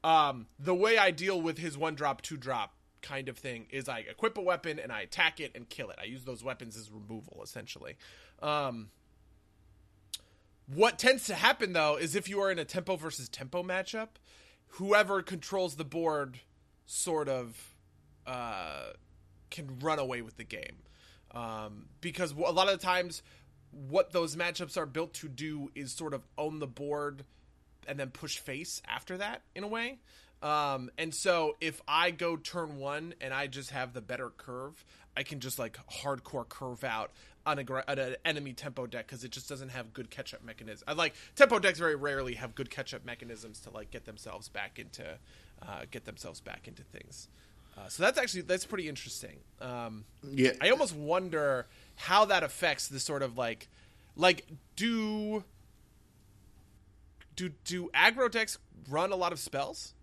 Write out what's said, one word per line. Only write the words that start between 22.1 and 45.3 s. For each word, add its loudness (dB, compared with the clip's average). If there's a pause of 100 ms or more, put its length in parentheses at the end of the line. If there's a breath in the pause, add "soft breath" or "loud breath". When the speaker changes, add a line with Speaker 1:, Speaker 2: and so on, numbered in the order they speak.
Speaker 1:
w-, 0
a 2
lot 8
of 4
the -4
times 2 (680 loud breath)
what 4
those 2
matchups -2
are 0
built -4
to -8
do -6
is -8
sort -4
of -6 (160)
own -2
the -2
board -4 (640 soft breath)
and -6
then -4
push -8
face -8
after -6
that, -6 (140)
in -8
a -6
way. -4 (440 loud breath)
Um, 2
and -4
so 4
if -2
I 6
go 0
turn -6
one -4
and -4
I 0
just -8
have -4
the -6
better -6
curve, -12 (320 loud breath)
I -2
can -8
just, -6
like, -4 (260)
hardcore -4
curve -8
out -2 (340 loud breath)
an 2
aggra-, -4
an, 0
an -2
enemy -2
tempo -6
deck -8
'cause -12
it -10
just -12
doesn't -10
have -10
good -10
catch-up -10
mechanism. -12
I, -2
like, 2 (220 loud breath)
tempo 12
decks 4
very 4
rarely -2
have -8
good -6
catch-up -8
mechanisms -12
to, -16
like, -12
get -14
themselves -14
back -10
into, -12 (420 loud breath)